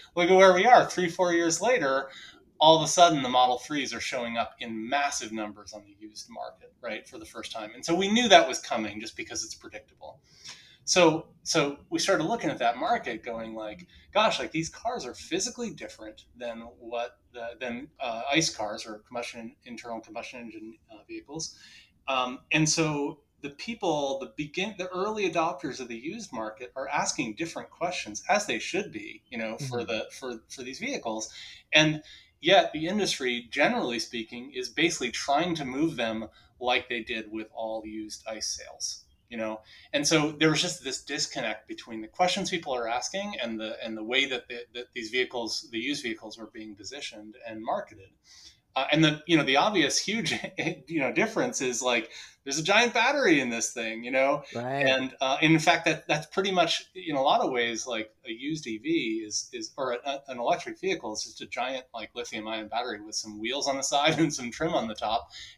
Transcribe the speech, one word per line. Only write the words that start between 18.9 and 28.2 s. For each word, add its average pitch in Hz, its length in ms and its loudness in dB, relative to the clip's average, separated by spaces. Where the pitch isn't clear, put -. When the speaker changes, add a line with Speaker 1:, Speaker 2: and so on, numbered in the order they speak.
Speaker 1:
combustion, 120 480 -10
internal 117 340 -12
combustion 113 420 -12
engine, 110 360 -14
uh, 107 160 -20
vehicles." 135 500 -12
Um, 127 320 0
and 156 180 4
so 151 520 0
the - 100 -10
people, 151 680 -2
the 123 180 -12
begin-, 180 400 -6
the 180 120 -6
early 202 380 -2
adopters 156 520 -2
of 123 80 -8
the 117 100 -10
used 180 340 -10
market 110 440 -8
are 139 140 -6
asking 143 480 -2
different 156 340 -8
questions, 170 580 -6